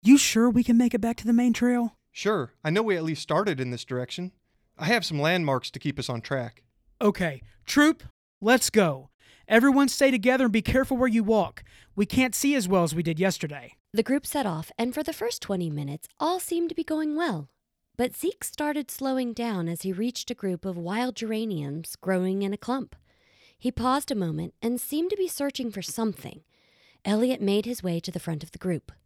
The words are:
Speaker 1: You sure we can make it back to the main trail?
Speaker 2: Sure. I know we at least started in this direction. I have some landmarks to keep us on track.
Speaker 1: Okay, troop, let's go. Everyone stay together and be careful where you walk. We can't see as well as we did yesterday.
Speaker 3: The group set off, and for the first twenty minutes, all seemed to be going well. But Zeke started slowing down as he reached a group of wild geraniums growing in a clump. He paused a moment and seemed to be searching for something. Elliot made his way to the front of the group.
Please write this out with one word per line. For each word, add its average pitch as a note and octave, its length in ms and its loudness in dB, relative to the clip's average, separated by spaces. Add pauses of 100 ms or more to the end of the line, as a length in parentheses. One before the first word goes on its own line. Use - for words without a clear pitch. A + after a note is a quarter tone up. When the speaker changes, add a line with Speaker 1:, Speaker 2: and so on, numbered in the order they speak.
Speaker 1:
You B3+ 140 10
sure A#3 320 4
we A#3 160 4
can A#3 140 6
make A#3+ 160 4
it G#3+ 80 2
back A#3 160 -2
to G#3 80 -6
the A#3 80 4
main A#3+ 180 4
trail? A#3+ 440 0 (140)
Speaker 2:
Sure. F#3+ 420 -2 (100)
I D#3 80 -2
know G3 120 2
we G#3+ 140 2
at D#3+ 80 -2
least D#3 180 -4
started E3 380 0
in B2 100 -4
this B2 140 -8
direction. C3 480 -6 (460)
I D#3 80 -4
have G#3+ 180 2
some D3+ 160 -4
landmarks D3+ 520 0
to - 60 -12
keep C#3+ 200 -4
us B2+ 100 -6
on A#2 140 -6
track. B2 400 -8 (400)
Speaker 1:
Okay, F3 400 0 (240)
troop, D4 360 4 (380)
let's A#3 300 4
go. D3 400 -2 (380)
Everyone C4 400 6
stay C4+ 220 4
together B3+ 340 4
and A3+ 80 2
be A3 100 2
careful C4 340 2
where B3+ 120 2
you A3+ 140 2
walk. G#3 420 0 (300)
We G3+ 120 2
can't B3+ 280 2
see C#4 200 2
as A#3 120 0
well F#3 160 4
as D#3 120 0
we E3+ 80 -2
did D#3+ 180 -2
yesterday. D3 540 -4 (180)
Speaker 3:
The A3 100 0
group C#4 240 0
set C#4 200 -2
off, E3 320 -6
and A#3+ 160 -2
for D4+ 80 -4
the D#4+ 100 -6
first A#4 300 -6
twenty F3+ 280 -4
minutes, D3 380 -8 (100)
all F4 220 -2
seemed E4+ 300 -4
to - 40 -8
be E4 80 -6
going D#4 320 -4
well. A#3 340 -4 (480)
But B3 200 -2
Zeke - 260 -4
started D4 480 -4
slowing C4 420 -4
down G#3 360 -4
as E3+ 140 -6
he F#3+ 100 -4
reached A3 380 -6
a A#3+ 40 -6
group F#3 300 -6
of F#3 120 -6
wild G#3 380 -4
geraniums F#3+ 840 -6
growing F#3 460 0
in G3 100 -2
a G3+ 60 -6
clump. - 380 -6 (600)
He - 140 -4
paused B3+ 400 -2
a C4+ 60 -2
moment E3 440 -4
and A#3 200 -2
seemed E4 300 -4
to G#4 60 -2
be F#4+ 120 -2
searching C#4 420 -4
for G3+ 120 -10
something. - 580 -6 (640)
Elliot A#3+ 360 2
made G3+ 260 2
his A#3+ 160 -8
way E3+ 180 -2
to F3+ 100 -10
the F3 80 -6
front D#3+ 240 -6
of D#3+ 100 -16
the - 60 -16
group. F3+ 320 -4 (160)